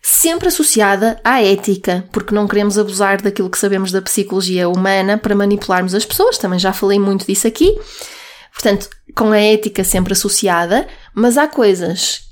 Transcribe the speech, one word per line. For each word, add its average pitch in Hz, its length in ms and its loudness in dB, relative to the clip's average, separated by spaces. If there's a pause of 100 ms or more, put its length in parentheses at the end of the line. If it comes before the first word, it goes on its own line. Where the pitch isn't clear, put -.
Sempre 339 460 0
associada 220 760 2
à 247 180 2
ética, 190 720 0
porque 214 240 -4
não 202 120 0
queremos 202 300 0
abusar 196 440 0
daquilo 196 280 -2
que - 80 -6
sabemos 190 340 -2
da 190 100 -2
psicologia 185 680 -2
humana 190 500 0
para 208 180 0
manipularmos 196 580 0
as 214 120 -2
pessoas. - 320 0
Também 180 220 -2
já 190 140 0
falei 202 260 2
muito 196 260 0
disso 202 220 0
aqui. 302 300 2 (720)
Portanto, - 380 -2 (260)
com 220 160 2
a 208 80 4
ética 214 440 2
sempre 185 300 0
associada, 185 760 0 (260)
mas 240 240 2
há 302 100 2
coisas 185 760 0 (100)